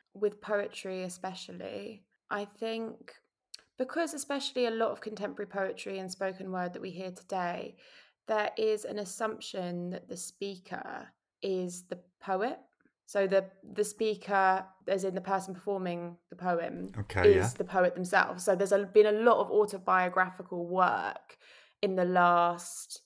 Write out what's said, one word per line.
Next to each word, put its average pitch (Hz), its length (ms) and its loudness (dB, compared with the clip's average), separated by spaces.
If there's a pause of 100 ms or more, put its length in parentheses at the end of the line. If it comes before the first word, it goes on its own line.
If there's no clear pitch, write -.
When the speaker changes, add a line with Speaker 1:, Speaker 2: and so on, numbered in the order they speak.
(140)
Speaker 1:
with 208 280 -2
poetry 202 640 -4
especially. 190 1000 -10 (280)
I 208 140 -4
think 226 680 -8 (640)
because 311 380 -2
especially 269 500 -2
a 226 60 0
lot 226 180 2
of 208 100 -6
contemporary 202 480 -6
poetry 190 520 -4
and 185 120 -8
spoken 190 400 -6
word 180 220 -4
that - 80 -12
we 190 80 -8
hear 180 220 -8
today, 180 640 -6 (520)
there 214 300 0
is 214 260 0
an 208 140 -6
assumption 180 920 -6
that 180 180 -10
the 180 80 -8
speaker - 920 -10 (360)
is 185 400 -4
the 180 160 -10 (200)
poet. 202 380 -2 (480)
So 196 220 0
the, 190 180 4 (280)
the 202 100 0
speaker, 196 840 2 (220)
as 190 160 0
in 190 100 -2
the 185 80 -4
person 190 320 -2
performing 175 640 -6 (140)
the 175 40 -16
poem, 175 540 -2 (120)
Speaker 2:
Okay, - 280 4
Speaker 1:
is 190 60 10
Speaker 2:
yeah. 95 200 4
Speaker 1:
the 196 80 -4
poet 180 300 2
themselves. 180 500 0
So 196 120 4
there's 196 160 0
a, 202 140 4
been 214 200 8
a 214 60 4
lot 226 260 6
of 202 140 0
autobiographical 185 1120 2
work 175 720 0 (460)
in 190 120 0
the 185 100 4
last 175 1000 2